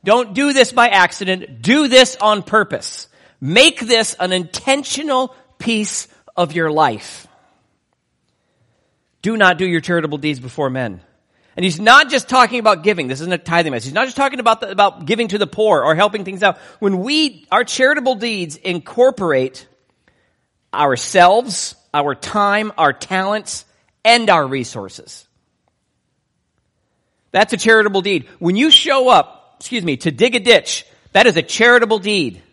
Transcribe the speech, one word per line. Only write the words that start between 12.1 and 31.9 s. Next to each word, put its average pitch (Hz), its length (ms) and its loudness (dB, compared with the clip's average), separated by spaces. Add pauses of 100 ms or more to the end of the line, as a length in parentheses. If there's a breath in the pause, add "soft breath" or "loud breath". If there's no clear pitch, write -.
talking 247 300 2
about 202 240 2
giving. 170 240 0
This 135 140 -6
isn't 180 120 -6
a 170 40 -4
tithing 165 340 -2
message. 120 160 -8
He's 139 60 -12
not 220 120 0
just 254 120 -10
talking 269 220 -2
about 226 220 0
the, 202 100 -12
about 196 340 0
giving 214 220 -2
to 196 100 -6
the 196 100 -2
poor 190 360 0
or 156 120 2
helping 202 280 0
things 190 200 -6
out. 185 140 2 (220 loud breath)
When 196 200 0
we, 269 520 -4
our 226 120 2
charitable 262 520 0
deeds 185 400 -6
incorporate 175 1120 -2 (1080)
ourselves, 175 1000 2 (180)
our 143 220 -2
time, 208 640 -2
our 147 160 2
talents, 196 720 -6 (400)
and 226 240 4
our 160 180 4
resources. 120 800 -10 (2000)
That's 208 220 0
a 208 40 -6
charitable 214 440 2
deed. 180 260 -4 (120 soft breath)
When 175 160 0
you 285 160 2
show 269 380 2
up, - 500 2
excuse 226 240 -8
me, 147 140 -2
to 165 140 -4
dig 220 240 0
a 240 40 0
ditch, 196 460 0 (260 soft breath)
that 226 160 4
is 165 100 2
a 160 40 0
charitable 233 580 2